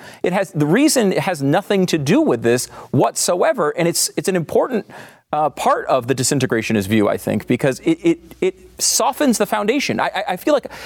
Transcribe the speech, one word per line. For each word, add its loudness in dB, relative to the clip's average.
It 0
has, -2
the 0
reason 2
has -2
nothing 0
to 2
do 2
with 0
this 2
whatsoever, 0
and 0
it's, -2
it's -2
an 0
important, -2
uh, 0
part 0
of 0
the 0
disintegrationist 0
view, 4
I 0
think, -4
because 0
it, 0
it, 2
it -6
softens 0
the 0
foundation. -2
I, 0
I, -4
I -4
feel 0
like -2